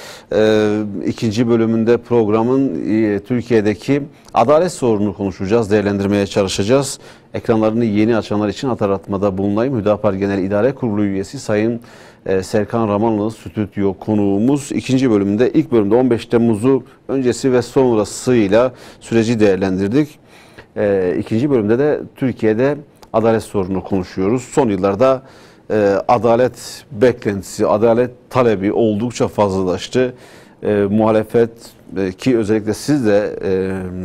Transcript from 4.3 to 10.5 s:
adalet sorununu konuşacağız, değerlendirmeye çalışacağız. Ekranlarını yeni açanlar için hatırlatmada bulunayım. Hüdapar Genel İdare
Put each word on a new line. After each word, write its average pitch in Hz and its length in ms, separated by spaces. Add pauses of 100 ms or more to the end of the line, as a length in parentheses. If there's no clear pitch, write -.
adalet 151 380
sorununu 104 420
konuşacağız, 101 580
değerlendirmeye 101 560
çalışacağız. 107 720 (340)
Ekranlarını 110 520
yeni 110 320
açanlar 104 320
için 135 180
hatırlatmada 98 680
bulunayım. 110 420
Hüdapar 101 340
Genel 98 300
İdare 104 320